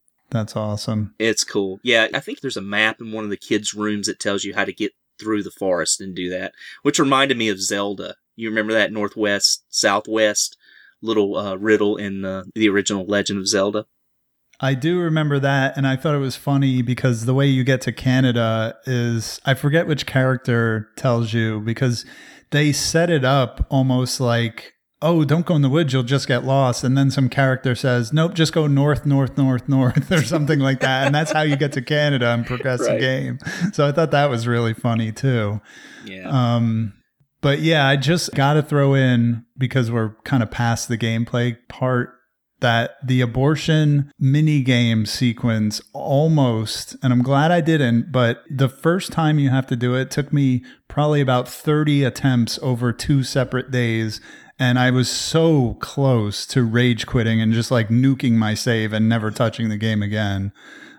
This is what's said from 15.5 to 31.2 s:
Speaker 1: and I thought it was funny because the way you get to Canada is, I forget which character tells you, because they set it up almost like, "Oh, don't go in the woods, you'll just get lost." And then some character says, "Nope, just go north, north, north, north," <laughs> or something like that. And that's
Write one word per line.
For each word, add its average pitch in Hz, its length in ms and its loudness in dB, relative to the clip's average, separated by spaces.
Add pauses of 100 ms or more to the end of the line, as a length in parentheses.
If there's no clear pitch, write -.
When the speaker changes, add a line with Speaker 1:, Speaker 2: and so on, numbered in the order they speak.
Speaker 1:
and 139 100 0
I 131 80 2
thought 147 220 -2
it - 20 0
was 135 160 -2
funny 135 480 0
because 117 440 0
the 127 80 2
way 139 120 2
you 131 160 2
get 127 200 0
to 123 100 -4
Canada 117 840 0 (120)
is, 120 600 -4
I 135 80 2
forget 151 320 0
which 151 180 -4
character 117 920 0
tells 117 360 0
you, 110 280 0
because 117 440 -2 (460)
they 147 220 2
set 165 360 0
it 156 160 2
up 131 460 2
almost 131 480 2
like, 117 540 -2 (280)
"Oh, 156 240 2
don't 156 220 0
go 180 80 0
in 147 80 4
the 139 60 4
woods, 147 240 2
you'll 131 100 0
just 131 240 -2
get 123 180 0
lost." 131 380 2
And 135 160 2
then 139 140 4
some 135 160 2
character 131 480 0
says, 123 360 0
"Nope, 165 220 0
just 160 180 2
go 160 140 0
north, 143 400 2
north, 139 320 0
north, 131 300 0
north," 131 420 2
<laughs> - 0 -
or 165 140 2
something 147 340 0
like 135 220 0
that. 135 260 0
And 139 80 2
that's 156 160 0